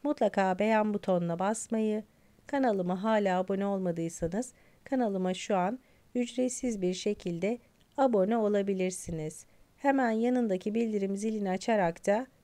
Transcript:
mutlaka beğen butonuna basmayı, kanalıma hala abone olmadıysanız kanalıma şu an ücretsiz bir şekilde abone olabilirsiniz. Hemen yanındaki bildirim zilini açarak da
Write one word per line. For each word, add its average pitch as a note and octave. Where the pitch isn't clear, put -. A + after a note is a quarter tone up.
mutlaka G3+
beğen G#3+
butonuna F3
basmayı, G#3+
kanalıma G3
hala G#3
abone G3
olmadıysanız F3
kanalıma G3
şu G3
an F#3+
ücretsiz B3
bir F3+
şekilde F#3+
abone A3+
olabilirsiniz. F#3
Hemen C4+
yanındaki A3
bildirim G#3
zilini G#3
açarak F#3+
da A3